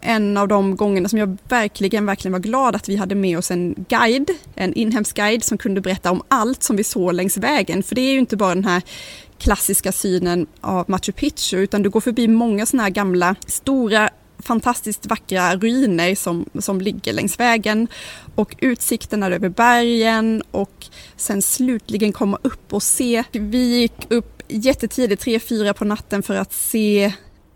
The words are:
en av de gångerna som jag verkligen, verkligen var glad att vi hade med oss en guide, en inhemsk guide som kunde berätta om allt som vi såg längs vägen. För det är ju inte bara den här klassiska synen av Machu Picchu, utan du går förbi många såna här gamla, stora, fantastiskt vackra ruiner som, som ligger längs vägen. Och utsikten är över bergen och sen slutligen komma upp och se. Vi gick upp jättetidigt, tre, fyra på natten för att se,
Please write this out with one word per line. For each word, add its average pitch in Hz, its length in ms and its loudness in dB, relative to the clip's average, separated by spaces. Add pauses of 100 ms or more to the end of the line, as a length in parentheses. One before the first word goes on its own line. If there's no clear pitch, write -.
en 208 360 0
av 202 120 2
de 196 280 2
gångerna 196 320 2
som 220 100 2
jag 196 180 0 (120)
verkligen, 208 580 0
verkligen 196 260 -2
var 180 60 0
glad 226 380 0
att - 120 -8
vi 196 80 0
hade 196 180 -2
med 190 240 0
oss 185 120 -4
en 180 380 -2
guide, 240 420 2 (240)
en 185 200 -2
inhemsk 220 420 0
guide 214 280 0
som 208 140 -2
kunde 196 220 -2
berätta 185 300 -2
om 180 180 0
allt 226 340 0
som 214 140 0
vi 202 80 0
såg 180 300 0
längs 185 220 0
vägen. 196 460 0
För - 120 -8
det 254 60 0
är 262 120 2
ju 269 60 2
inte 240 180 0
bara 190 180 2
den 190 100 0
här 180 180 2 (560)
klassiska - 540 0
synen 180 540 0 (140)
av 185 300 -2
Machu 185 220 -2
Picchu, - 440 -4
utan 202 260 0
du 196 80 0
går 220 100 0
förbi 233 280 2
många 226 380 2
såna 254 160 2
här 202 80 0
gamla, 180 440 2 (120)
stora, 220 640 2 (280)
fantastiskt 226 680 -2
vackra 185 500 0
ruiner 196 580 2
som, 170 300 -2 (140)
som 196 220 -2
ligger 190 320 -6
längs 190 280 -2
vägen. 226 480 2 (460)
Och - 240 -2
utsikten 233 640 0
är 190 80 0
över 175 180 0
bergen 226 1000 2
och - 360 -4 (300)
sen 202 260 -2
slutligen 220 680 0
komma 202 300 0
upp - 300 -6
och 202 100 0
se. 240 500 0
Vi 240 480 0
gick - 280 -2
upp - 400 -2
jättetidigt, 226 720 0
tre, 226 180 0
fyra 214 340 0
på - 100 -4
natten 208 380 -2
för 196 120 -4
att 190 180 -4
se, 208 600 0 (420)